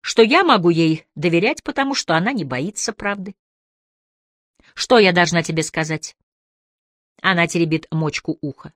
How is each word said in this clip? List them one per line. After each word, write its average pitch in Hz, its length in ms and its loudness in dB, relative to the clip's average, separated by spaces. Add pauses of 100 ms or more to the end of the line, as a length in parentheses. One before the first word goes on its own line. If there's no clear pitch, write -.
что - 220 2
я 294 220 4
могу 208 260 4
ей 160 360 0 (100)
доверять, 175 480 0
потому 277 300 -4
что - 220 -2
она 190 160 0
не 208 120 -4
боится 139 480 -6
правды. 202 420 -8 (1400)
«Что - 240 2
я 190 140 6
должна 170 300 2
тебе 160 220 -2
сказать?» 156 520 -8 (1040)
Она 175 280 0
теребит 160 420 -2
мочку 160 500 -4
уха. 151 360 -12